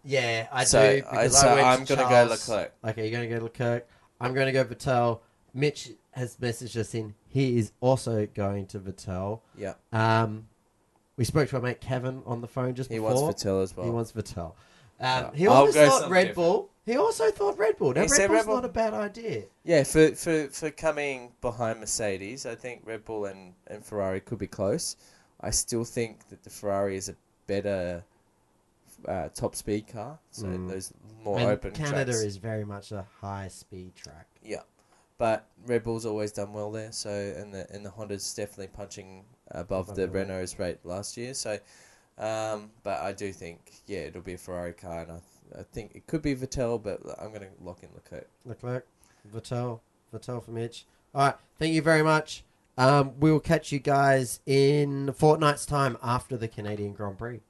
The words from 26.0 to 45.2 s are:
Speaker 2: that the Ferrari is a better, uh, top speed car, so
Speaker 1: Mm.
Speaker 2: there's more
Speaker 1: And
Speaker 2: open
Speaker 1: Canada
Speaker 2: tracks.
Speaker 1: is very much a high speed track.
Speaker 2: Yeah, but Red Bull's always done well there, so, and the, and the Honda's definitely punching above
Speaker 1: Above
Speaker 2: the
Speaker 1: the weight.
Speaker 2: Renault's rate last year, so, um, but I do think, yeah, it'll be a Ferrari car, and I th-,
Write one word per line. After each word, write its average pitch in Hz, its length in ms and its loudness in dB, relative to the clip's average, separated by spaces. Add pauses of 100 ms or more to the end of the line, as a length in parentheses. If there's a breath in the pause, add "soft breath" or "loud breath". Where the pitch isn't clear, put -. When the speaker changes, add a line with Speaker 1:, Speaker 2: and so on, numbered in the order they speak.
Speaker 2:
that 101 140 -20
the - 60 -20
Ferrari 98 480 -2
is 95 120 -8
a 85 60 -14 (320)
better, 95 560 -2 (1040)
uh, 82 220 -4
top - 260 -6
speed 107 320 -6
car, 120 300 -14 (140)
so 107 160 -10
Speaker 1:
Mm. 92 200 -6
Speaker 2:
there's 92 240 -10 (320)
more 101 160 -4
Speaker 1:
And 107 100 2
Speaker 2:
open 104 220 -2
Speaker 1:
Canada 139 400 -2
Speaker 2:
tracks. 110 120 0
Speaker 1:
is 101 140 -6
very 110 280 -6
much 101 260 -14
a 98 140 -10 (160)
high 98 280 -10
speed 92 460 -18
track. - 320 -20 (160)
Speaker 2:
Yeah, 104 200 -10 (560 soft breath)
but 110 260 0 (200)
Red 117 180 0
Bull's 113 220 -6
always 107 280 -4
done 104 200 -8
well 104 180 -8
there, 110 200 -10
so, - 200 -10
and 101 420 -8
the, 95 180 -12
and 101 140 -16
the 95 60 -14
Honda's 101 420 -10
definitely 101 340 -10
punching 95 560 -16 (280)
above 92 340 -4
Speaker 1:
Above 98 100 -14
Speaker 2:
the 95 120 0
Speaker 1:
the 90 40 -6
weight. 95 160 -2
Speaker 2:
Renault's 92 320 -8
rate 90 240 -6
last 90 320 -10
year, 120 180 -10
so, 107 260 -6 (580 soft breath)
um, 110 540 -6 (120)
but 98 160 -4
I 98 140 -4
do 98 180 -8
think, 85 280 -14 (280)
yeah, 98 120 -8
it'll 85 220 -12
be 90 120 -12
a 87 40 -12
Ferrari 87 360 -10
car, 82 300 -12
and 82 80 -16
I 82 40 -14
th-, - 440 -20